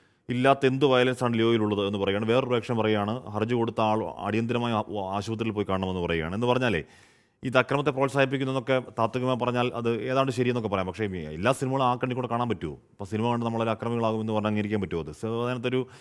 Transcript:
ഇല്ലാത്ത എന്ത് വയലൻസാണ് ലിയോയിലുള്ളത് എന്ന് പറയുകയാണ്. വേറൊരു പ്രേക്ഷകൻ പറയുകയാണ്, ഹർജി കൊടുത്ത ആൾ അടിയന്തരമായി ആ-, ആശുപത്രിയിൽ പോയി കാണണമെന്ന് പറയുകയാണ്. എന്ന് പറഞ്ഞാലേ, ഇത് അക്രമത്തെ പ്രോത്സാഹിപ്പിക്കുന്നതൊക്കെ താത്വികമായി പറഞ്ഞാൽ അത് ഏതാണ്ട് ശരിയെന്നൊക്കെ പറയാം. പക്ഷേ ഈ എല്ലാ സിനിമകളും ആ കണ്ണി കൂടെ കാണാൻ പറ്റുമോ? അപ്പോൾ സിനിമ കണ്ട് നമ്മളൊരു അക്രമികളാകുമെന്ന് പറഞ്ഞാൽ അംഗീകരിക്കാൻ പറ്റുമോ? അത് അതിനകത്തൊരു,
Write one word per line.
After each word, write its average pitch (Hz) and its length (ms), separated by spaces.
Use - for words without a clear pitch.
ഇല്ലാത്ത 135 360
എന്ത് 131 200
വയലൻസാണ് 123 480
ലിയോയിലുള്ളത് 107 540
എന്ന് 101 120
പറയുകയാണ്. 98 260
വേറൊരു 120 200
പ്രേക്ഷകൻ 120 320
പറയുകയാണ്, 107 520
ഹർജി 107 260
കൊടുത്ത 117 260
ആൾ 107 320
അടിയന്തരമായി 117 480
ആ-, 98 420
ആശുപത്രിയിൽ 110 380
പോയി 101 160
കാണണമെന്ന് 92 320
പറയുകയാണ്. 85 340
എന്ന് 120 120
പറഞ്ഞാലേ, 120 360
ഇത് 131 140
അക്രമത്തെ 139 320
പ്രോത്സാഹിപ്പിക്കുന്നതൊക്കെ 135 920
താത്വികമായി 123 380
പറഞ്ഞാൽ 123 380
അത് 117 260
ഏതാണ്ട് 131 300
ശരിയെന്നൊക്കെ 120 380
പറയാം. 95 180
പക്ഷേ 90 180
ഈ 90 200
എല്ലാ 82 260
സിനിമകളും 135 340
ആ 123 100
കണ്ണി 123 200
കൂടെ 123 120
കാണാൻ 120 220
പറ്റുമോ? 85 240
അപ്പോൾ - 320
സിനിമ 107 260
കണ്ട് 117 140
നമ്മളൊരു 113 240
അക്രമികളാകുമെന്ന് 110 640
പറഞ്ഞാൽ 107 160
അംഗീകരിക്കാൻ 104 320
പറ്റുമോ? 85 200
അത് 76 100
അതിനകത്തൊരു, 123 420